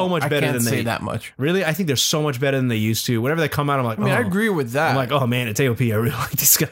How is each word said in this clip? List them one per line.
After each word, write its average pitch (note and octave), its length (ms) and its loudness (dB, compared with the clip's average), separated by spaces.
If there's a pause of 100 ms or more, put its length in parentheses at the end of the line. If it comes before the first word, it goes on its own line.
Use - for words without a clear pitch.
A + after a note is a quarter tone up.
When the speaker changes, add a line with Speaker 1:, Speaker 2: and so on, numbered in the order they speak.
Speaker 1:
don't, F#3 80 0
Speaker 2:
much E3+ 120 0
Speaker 1:
I - 80 0
Speaker 2:
better D3 160 2
Speaker 1:
can't C#3+ 120 0
Speaker 2:
than A#2 40 0
Speaker 1:
say A#2 140 2
Speaker 2:
they - 80 0
Speaker 1:
that A2+ 180 -2
much. - 340 -6
Speaker 2:
Really? E3+ 260 0
I D#3 120 -2
think F3+ 120 -2
they're C3 100 0
so - 260 0
much C#3 180 -2
better C#3 160 2
than B2+ 120 2
they A2+ 80 0
used A2 300 0
to. A#2 140 2
Whenever D#3 220 0
they C#3+ 60 0
come C#3+ 200 -2
out, C#3 100 2
I'm B2+ 60 0
like, A2+ 140 -4
Speaker 1:
I G#3 40 -2
mean, G3+ 100 2
I A#3+ 100 2
Speaker 2:
"Oh." A3+ 40 -4
Speaker 1:
agree G3+ 220 0
with D3 240 -2
that. D3 200 2
Speaker 2:
I'm C3 40 2
like, C3 160 -2
"Oh, C#3 140 2
man, B2 220 0
it's G#2+ 120 -2
A C#3 60 4
O A#2+ 80 2
P. A#2 180 0
I G#2 40 0
really A#2 140 0
<laughs> B2 60 -4
like - 140 -6
these - 260 2
guys." D3+ 160 -2